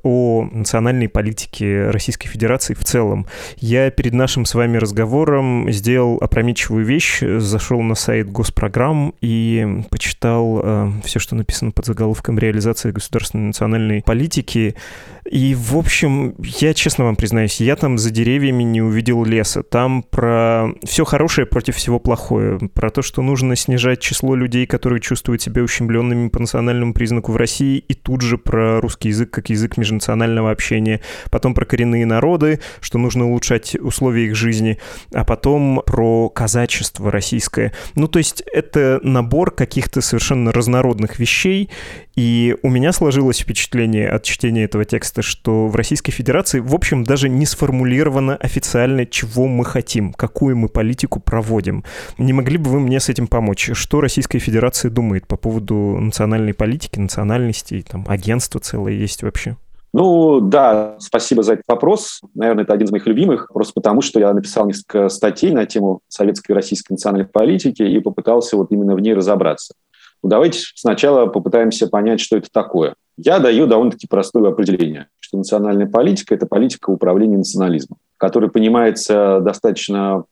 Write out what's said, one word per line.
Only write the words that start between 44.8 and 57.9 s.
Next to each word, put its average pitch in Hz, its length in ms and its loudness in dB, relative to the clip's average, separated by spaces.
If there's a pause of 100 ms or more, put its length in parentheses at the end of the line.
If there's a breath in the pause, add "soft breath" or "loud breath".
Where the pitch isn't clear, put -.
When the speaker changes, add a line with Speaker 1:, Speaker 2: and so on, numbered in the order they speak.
Speaker 1:
текста, - 380 -4
что 110 440 0
в 107 100 -2
Российской 139 360 -2
Федерации, 135 480 0
в 127 140 -2
общем, 143 300 0
даже 135 260 2
не 135 160 2
сформулировано 135 920 0
официально, 127 680 0
чего 120 400 -2
мы 123 180 0
хотим, 117 480 -2
какую 127 460 0
мы 113 100 2
политику 117 520 -2
проводим. 110 640 -2 (340 loud breath)
Не 131 160 2
могли 135 240 0
бы 147 100 -2
вы 139 120 2
мне 131 200 0
с - 80 -4
этим 123 200 -2
помочь? 107 440 0
Что - 300 0
Российская 127 380 0
Федерация 117 500 0
думает 110 360 0
по 104 120 -4
поводу 113 360 -2
национальной 107 800 0
политики, 110 460 -4
национальностей, 107 840 -2
там, 92 260 -10